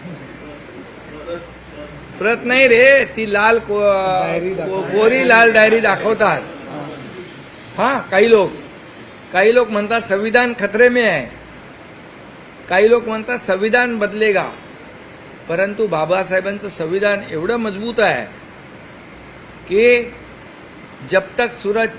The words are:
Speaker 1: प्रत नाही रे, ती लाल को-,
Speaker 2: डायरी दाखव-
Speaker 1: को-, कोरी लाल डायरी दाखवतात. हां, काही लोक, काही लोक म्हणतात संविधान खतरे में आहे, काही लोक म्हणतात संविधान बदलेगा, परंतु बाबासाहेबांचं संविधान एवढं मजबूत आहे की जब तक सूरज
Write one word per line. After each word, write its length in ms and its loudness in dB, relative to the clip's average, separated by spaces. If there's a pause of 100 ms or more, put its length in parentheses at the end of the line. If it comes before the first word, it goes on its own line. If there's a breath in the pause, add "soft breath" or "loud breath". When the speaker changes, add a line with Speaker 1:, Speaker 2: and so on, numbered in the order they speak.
(2250)
Speaker 1:
प्रत 260 0
नाही 240 2
रे, 380 6
ती 280 -4
लाल 260 2
को-, 240 -2
Speaker 2:
डायरी 680 0
दाखव- 180 -6
Speaker 1:
को-, 280 -4
कोरी 280 4
लाल 240 6
डायरी 280 6
दाखवतात. 640 0 (1400)
हां, 320 -2
काही 200 4
लोक, 220 6 (840)
काही 220 4
लोक 140 2
म्हणतात 320 -2
संविधान 580 0
खतरे 300 2
में 160 2
आहे, 220 -2 (1400)
काही 200 4
लोक 180 2
म्हणतात 320 -6
संविधान 580 0
बदलेगा, 460 0 (1080)
परंतु 380 -2
बाबासाहेबांचं 840 -2
संविधान 520 -2 (100)
एवढं 240 -4
मजबूत 440 -6
आहे 260 0 (1400)
की 420 2 (1000)
जब 100 2 (180)
तक 140 0
सूरज 340 -2 (120)